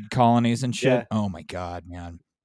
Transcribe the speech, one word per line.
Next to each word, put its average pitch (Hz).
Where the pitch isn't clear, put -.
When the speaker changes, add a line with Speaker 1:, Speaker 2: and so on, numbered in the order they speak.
Speaker 1:
colonies 120
and 123
shit. 131
Speaker 2:
Yeah. 120
Speaker 1:
Oh 107
my 85
God, 87
man. 87